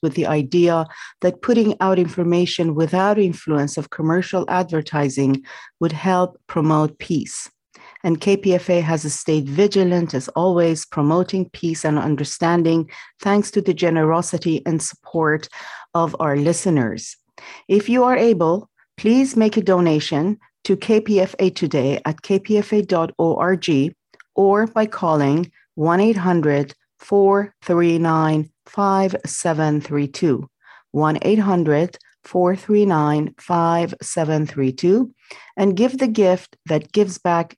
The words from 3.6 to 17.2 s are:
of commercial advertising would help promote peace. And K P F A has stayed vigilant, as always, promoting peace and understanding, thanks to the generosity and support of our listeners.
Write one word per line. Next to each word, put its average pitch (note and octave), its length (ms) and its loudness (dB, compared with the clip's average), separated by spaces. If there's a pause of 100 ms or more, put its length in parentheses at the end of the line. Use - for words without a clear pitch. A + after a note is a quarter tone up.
of D#3 140 -8
commercial F3 580 -2
advertising D3 960 -2 (340)
would E3 140 -2
help F3+ 440 -2 (120)
promote D#3 500 0
peace. - 500 -8 (540)
And E3 180 -2
K G3+ 160 2
P G3 180 0
F F3+ 140 -2
A F3 120 2
has D#3 340 -2
stayed D#3 340 -2
vigilant, F3+ 640 2
as - 180 -6
always, E3+ 540 0
promoting F3 680 0
peace D#3+ 360 -6
and D3+ 120 0
understanding, E3 920 0 (300)
thanks G3+ 320 0
to G3+ 100 0
the G3 100 0
generosity E3 920 0
and E3 160 -2
support D#3+ 640 -2 (460)
of E3 260 0
our C#3+ 160 0
listeners. D3 800 -2 (500)